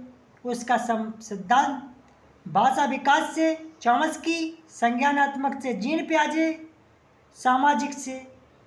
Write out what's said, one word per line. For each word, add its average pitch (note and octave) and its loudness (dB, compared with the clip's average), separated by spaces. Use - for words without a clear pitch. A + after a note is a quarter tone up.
उसका A#3+ -2
सम-, A3 -4
सिद्धांत B3+ -2
भाषा B3+ 2
विकास C#4 0
से D#4+ 0
चॉम्स्की, D#4+ 0
संज्ञानात्मक C#4 0
से B3+ -4
जीन C4+ -2
पियाजे, D#4+ 0
सामाजिक C4+ 2
से C4 -12